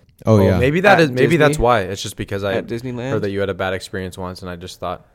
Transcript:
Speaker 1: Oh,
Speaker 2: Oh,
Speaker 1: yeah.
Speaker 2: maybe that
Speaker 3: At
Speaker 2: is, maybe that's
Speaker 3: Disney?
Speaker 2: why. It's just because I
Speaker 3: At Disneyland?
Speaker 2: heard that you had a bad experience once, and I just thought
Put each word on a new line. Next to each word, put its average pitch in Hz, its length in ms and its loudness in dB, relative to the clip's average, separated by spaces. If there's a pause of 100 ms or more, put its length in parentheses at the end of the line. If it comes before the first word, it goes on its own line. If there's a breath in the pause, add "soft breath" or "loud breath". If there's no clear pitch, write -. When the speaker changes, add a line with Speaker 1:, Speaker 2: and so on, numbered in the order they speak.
(260)
Speaker 1:
Oh, 110 120 6
Speaker 2:
Oh, 98 60 6
Speaker 1:
yeah. 92 140 4
Speaker 2:
maybe 147 220 2
that 196 200 6
Speaker 3:
At 165 40 8
Speaker 2:
is, 143 60 2
maybe 139 260 2
that's 147 160 4
Speaker 3:
Disney? 151 120 -2
Speaker 2:
why. 120 180 4
It's 92 200 -6
just 104 140 -10
because 101 280 -6
I 98 100 -2
Speaker 3:
At 95 120 -4
Disneyland? 123 440 -8
Speaker 2:
heard 107 120 -2
that 101 80 -2
you 98 100 -4
had 98 80 -2
a 98 60 -4
bad 95 200 -4
experience 92 440 -8
once, 92 240 -10
and 92 80 -10
I 90 60 -10
just 90 220 -16
thought 87 360 -8